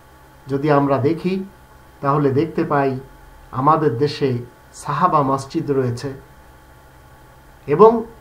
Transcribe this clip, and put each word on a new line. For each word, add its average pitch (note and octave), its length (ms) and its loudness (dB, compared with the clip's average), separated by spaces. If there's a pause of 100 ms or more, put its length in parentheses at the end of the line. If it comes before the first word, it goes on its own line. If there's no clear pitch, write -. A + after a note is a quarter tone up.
(480)
যদি C#3 240 -2
আমরা C#3 260 2
দেখি, E3+ 460 -2 (580)
তাহলে C#3+ 300 0
দেখতে E3 320 -2
পাই C#3 360 -2 (520)
আমাদের C#3+ 460 2
দেশে C#3+ 400 0 (360)
সাহাবা D#3 500 0
মসজিদ C3+ 480 -4
রয়েছে, C3 420 -2 (1500)
এবং A3 360 6 (180)